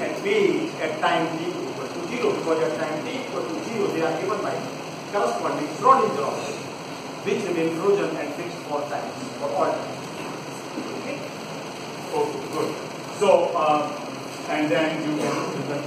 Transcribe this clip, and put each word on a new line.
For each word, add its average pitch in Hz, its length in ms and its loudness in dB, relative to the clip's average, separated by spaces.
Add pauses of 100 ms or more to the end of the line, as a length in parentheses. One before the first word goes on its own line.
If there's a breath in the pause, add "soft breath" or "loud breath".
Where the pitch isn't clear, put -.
at 156 220 -2
P 196 560 4
at 160 220 -2
time 165 260 4 (100)
T 170 140 -2
equal - 380 -4
to - 180 -6
zero, - 240 2
because 160 320 2
at - 160 0
time 156 240 -2
T 127 240 -4
equal 131 160 -4
to 156 240 -4
zero, 202 240 0
they 160 120 0
are 160 180 2
given 196 180 0
by - 160 -2 (560)
corresponding 151 560 0 (160)
Schrodinger - 400 6
operator, - 400 -2 (640)
which - 240 2
remain 165 240 2
frozen 165 420 4
and 143 220 -4
fixed 170 320 -6
for 147 160 0
time, - 240 -4 (320)
for 143 80 0
all 165 160 2
time. - 320 -2 (1040)
Okay? 277 160 -6 (960)
Okay, 440 280 0 (120)
good. - 160 0 (480)
So, 175 400 8
uh, 151 320 4 (560)
and 151 240 2
then 160 320 2
you 151 160 0
can, - 160 2 (240)
you 139 80 -2
can 143 200 -2